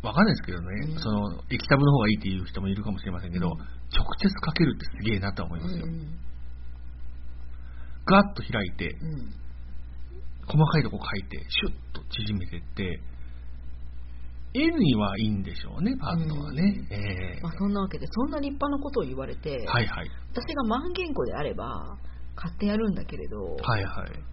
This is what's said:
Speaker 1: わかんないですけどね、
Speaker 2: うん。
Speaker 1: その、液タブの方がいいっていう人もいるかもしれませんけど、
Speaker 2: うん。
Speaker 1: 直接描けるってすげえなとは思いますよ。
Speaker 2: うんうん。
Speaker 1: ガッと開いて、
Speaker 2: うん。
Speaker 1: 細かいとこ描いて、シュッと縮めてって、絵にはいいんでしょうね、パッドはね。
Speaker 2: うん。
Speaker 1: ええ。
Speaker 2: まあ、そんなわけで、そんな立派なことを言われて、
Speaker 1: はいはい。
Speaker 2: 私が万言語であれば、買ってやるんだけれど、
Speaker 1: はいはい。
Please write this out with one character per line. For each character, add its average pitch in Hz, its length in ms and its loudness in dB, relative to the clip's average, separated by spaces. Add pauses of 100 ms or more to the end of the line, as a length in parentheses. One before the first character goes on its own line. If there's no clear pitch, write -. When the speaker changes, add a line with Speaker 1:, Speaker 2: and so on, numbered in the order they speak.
Speaker 1:
わ 143 100 -2
か 156 80 6
ん 220 40 10
な 196 60 6
い 131 40 6
で - 20 -4
す - 60 -4
け - 80 -4
ど 87 100 -4
ね、 90 60 -6 (260)
Speaker 2:
う - 20 -2
ん。 156 40 -2
Speaker 1:
そ 110 120 0
の、 104 380 0
液 120 180 -2
タ 143 80 8
ブ 139 80 8
の 143 80 10
方 143 80 8
が 107 100 6
い - 40 6
い 104 40 4
っ - 40 -4
て 98 80 -2
い 95 100 0
う 95 60 -2
人 - 160 -4
も 98 60 0
い 98 80 2
る 101 80 -2
か 104 80 0
も 101 80 -2
し - 60 -6
れ 95 60 -4
ま 87 80 -4
せ 87 100 -6
ん 85 40 -4
け 90 60 0
ど、 87 80 2
Speaker 2:
う - 80 4
ん。 - 20 -6
Speaker 1:
直 - 100 -6 (520)
接 202 80 6
描 190 260 2
け 170 100 6
る 135 140 4
っ - 20 -8
て - 60 -4
す - 60 2 (180)
げ 107 60 4
え 95 40 2
な 98 140 0
と - 80 -2
は 82 60 -2
思 80 100 -4
い 78 40 -4
ま - 80 -2
す - 100 -2
よ。 80 60 -2
Speaker 2:
う - 40 -2
ん - 20 -2
う 165 60 -4
ん。 156 220 -6 (1900)
Speaker 1:
ガ 196 180 10
ッ 202 120 2
と - 80 -4
開 107 240 0
い 85 100 -2
て、 85 140 -2 (100)
Speaker 2:
う 160 60 -4
ん。 139 260 -4 (1120)
Speaker 1:
細 151 200 6
か 156 140 4
い - 40 4
と - 80 0
こ - 60 -4
描 - 200 -4
い - 100 -4
て、 - 220 -8
シ - 160 0
ュ 180 40 2
ッ - 20 0 (220)
と - 180 -4
縮 107 280 -2
め 90 80 -2
て 85 120 -6
っ - 20 -8
て、 92 400 -4 (1500)
絵 285 120 4
に 240 300 6
は 101 240 2
い 110 60 2
い 107 40 2
ん 101 140 2
で 95 120 -6
し - 120 -4
ょ 101 100 -8
う 156 60 0
ね、 254 160 2
パ - 140 0
ッ 160 140 2
ド 151 120 -2
は 143 140 -4
ね。 190 360 2
Speaker 2:
う - 0 -
ん。 104 40 -4
Speaker 1:
え 101 40 -2 (400)
え。 - 60 -4
Speaker 2:
ま 165 60 -2
あ、 - 20 -4
そ 196 160 0
ん 202 60 2
な 202 80 2
わ 190 80 0
け - 100 -6
で、 - 100 -4
そ 226 140 0
ん 294 80 0
な 294 80 -2
立 277 140 -2
派 285 160 0
な 277 120 0
こ 285 80 -4
と 269 120 2
を - 20 0
言 131 140 -4
わ 131 100 -4
れ 123 80 -6
て、 139 320 -4
Speaker 1:
は 120 140 4
い 107 40 4
は - 180 -2
い。 - 60 -6 (240)
Speaker 2:
私 285 220 -4
が 277 80 0
万 269 300 0
言 359 180 -2
語 147 140 0
で 104 100 -2
あ 139 80 -2
れ 139 100 -2
ば、 104 440 -6 (380)
買 170 140 -4
っ - 60 -8
て 208 120 0
や 208 100 2
る 220 120 2
ん 180 60 0
だ 170 80 -2
け - 140 -4
れ - 100 -4
ど、 104 100 -4
Speaker 1:
は 95 420 0
い 95 40 2
は 92 240 -2
い。 50 40 -8 (220)